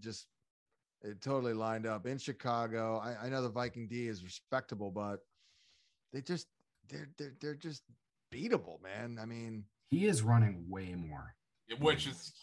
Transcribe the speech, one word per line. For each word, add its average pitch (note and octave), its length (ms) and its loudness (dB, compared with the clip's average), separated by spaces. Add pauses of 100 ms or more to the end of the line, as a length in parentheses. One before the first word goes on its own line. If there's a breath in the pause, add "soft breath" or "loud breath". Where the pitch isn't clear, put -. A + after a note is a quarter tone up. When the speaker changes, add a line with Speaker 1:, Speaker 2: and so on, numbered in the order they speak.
Speaker 1:
just G#2+ 260 -10 (760)
it G#2 200 -10
totally B2+ 320 0
lined A2 340 0
up G#2+ 180 -2
in C3 120 -2
Chicago. A2+ 840 0
I, A#2 260 -6
I - 20 -4
know C3+ 120 0
the B2+ 60 2
Viking A#2 400 -4
D A#2+ 220 -4
is G2+ 120 -6
respectable, G2+ 680 -4
but G2+ 280 -4 (920)
they C3 100 -8
just, E3+ 260 -4 (420)
they're, D3 180 -10 (100)
they're, C#3 240 -10
they're D3 140 -4
just D3+ 280 -10 (500)
beatable, A#2+ 500 0
man. G#2+ 380 -6
I A2+ 40 -6
mean, A2+ 380 -8 (280)
Speaker 2:
He F#3 160 4
is C#3+ 160 4
running A2 440 8
way F#2 280 -6
more. D2+ 380 -8 (360)
Speaker 3:
Yeah, A#2 100 -6
which D3 260 6
is - 380 -8